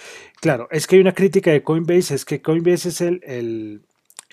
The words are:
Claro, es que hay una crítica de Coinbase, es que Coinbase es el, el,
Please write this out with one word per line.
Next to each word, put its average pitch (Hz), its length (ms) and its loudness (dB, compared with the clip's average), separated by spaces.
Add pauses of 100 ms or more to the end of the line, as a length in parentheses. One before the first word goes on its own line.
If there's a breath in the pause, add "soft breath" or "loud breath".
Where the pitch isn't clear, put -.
(420 loud breath)
Claro, - 280 -2
es 156 160 -4
que 190 100 6
hay 190 40 10
una 185 140 4
crítica 190 360 2
de 147 120 4
Coinbase, 170 520 0
es 131 120 -6
que 147 160 -8
Coinbase 170 480 0
es - 100 -8
el, 175 240 -4
el, 113 580 -10 (500)